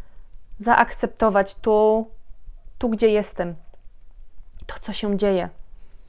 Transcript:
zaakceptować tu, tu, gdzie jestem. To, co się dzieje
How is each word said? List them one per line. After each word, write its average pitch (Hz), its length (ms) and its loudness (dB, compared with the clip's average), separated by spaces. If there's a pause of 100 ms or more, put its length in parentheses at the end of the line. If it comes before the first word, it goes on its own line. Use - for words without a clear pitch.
(600)
zaakceptować 220 960 2
tu, 214 540 4 (680)
tu, 247 120 0
gdzie 220 200 4
jestem. 202 460 0 (1120)
To, - 140 -10
co - 140 -8
się 202 240 0
dzieje 190 320 2 (600)